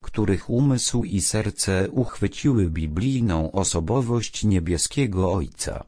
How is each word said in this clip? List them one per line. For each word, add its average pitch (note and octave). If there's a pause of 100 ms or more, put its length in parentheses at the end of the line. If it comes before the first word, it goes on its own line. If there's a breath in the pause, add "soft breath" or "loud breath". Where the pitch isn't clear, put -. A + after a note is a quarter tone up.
których G2+
umysł B2+
i F#2
serce G2
uchwyciły A#2
biblijną D#2+
osobowość G#2+
niebieskiego F#2
Ojca, -